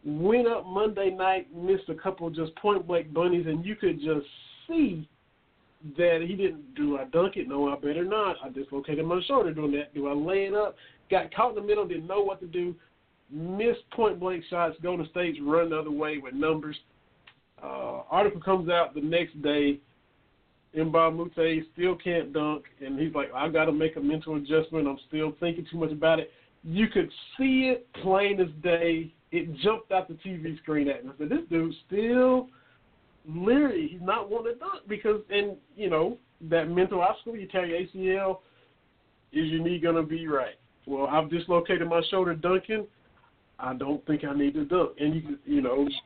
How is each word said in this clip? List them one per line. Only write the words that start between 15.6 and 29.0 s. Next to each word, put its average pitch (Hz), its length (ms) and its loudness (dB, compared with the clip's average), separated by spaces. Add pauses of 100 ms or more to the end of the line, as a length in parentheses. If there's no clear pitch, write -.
the 156 80 -2
other 151 120 -4
way 151 260 -2
with 131 160 -10
numbers. 151 440 -2 (840)
Uh, 131 480 -8
article 196 320 2
comes 180 280 0
out 170 240 2
the 147 80 -6
next 156 400 -2
day. 147 380 2 (960)
Mbah 160 300 4
a 160 40 2
Moute 165 640 0
still 180 220 0
can't 165 360 -2
dunk, 151 320 -2 (160)
and 139 200 -6
he's 156 140 -2
like, 143 200 -4
"I've 147 200 -2
gotta 160 180 4
make 156 240 0
a 147 60 -6
mental 156 340 -2
adjustment. 156 520 0
I'm 135 200 -4
still 156 320 -2
thinking 170 300 -2
too 160 80 -8
much 156 140 -2
about 160 280 4
it." 160 120 -8 (320)
You 185 240 2
could - 220 2 (280)
see 262 320 4
it - 220 -2 (100)
plain 196 380 4
as 180 80 4 (140)
day. 170 520 2 (180)